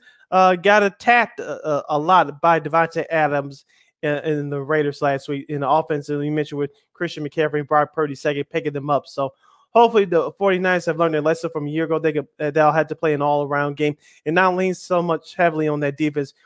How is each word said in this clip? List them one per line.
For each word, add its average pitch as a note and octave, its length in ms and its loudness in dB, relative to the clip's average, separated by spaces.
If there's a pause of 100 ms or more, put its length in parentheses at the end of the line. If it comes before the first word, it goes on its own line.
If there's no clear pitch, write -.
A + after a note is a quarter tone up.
(300)
uh, F#3 260 6
got G#3 260 4
attacked A3+ 580 2
a, C#3+ 260 -8
a, D3 240 0
a D3+ 80 0
lot D#3 440 2
by E3 180 4
Davante D#3+ 500 -2
Adams C#3+ 540 -2 (380)
in, D3 160 -2
in D3 320 -4
the C#3 100 -4
Raiders C#3+ 420 -2
last C#3 260 -2
week C#3 200 -6
in D3 120 -6
the C3+ 80 -2
offense. D3+ 400 0
And D3 160 -4
you D3+ 60 -2
mentioned D3+ 280 -4
with C#3+ 120 -4 (240)
Christian D#3+ 340 -8
McCaffrey D3+ 320 -2
and C#3 80 -10
Brock D3 260 2
Purdy D3 200 -2
second C#3+ 360 -4
picking D3+ 220 -4
them C#3+ 180 -6
up. C3+ 160 0
So C3+ 260 -6 (380)
hopefully A3+ 340 4
the D#3+ 280 0
forty-niners F#3 540 0
have D#3+ 120 -2
learned E3 160 0
their D3 80 0
lesson E3 280 -2
from D3 160 -6
a D3 40 -6
year D#3+ 140 -2
ago. D#3+ 140 -2
They D#3 140 0
could, C#3+ 140 -4 (140)
uh, D3+ 100 -2
they'll D3+ 220 4
have D#3 160 0
to D3+ 80 -6
play D#3 180 -2
an C#3+ 80 -2
all-around C#3+ 540 0
game D3 200 -2 (280)
and E3 100 -2
not F#3 220 4
lean F#3 180 -2
so F3+ 260 -2
much E3 340 -4
heavily D#3 340 0
on D3 120 -2
that C#3+ 160 -4
defense, D3 380 -4 (120)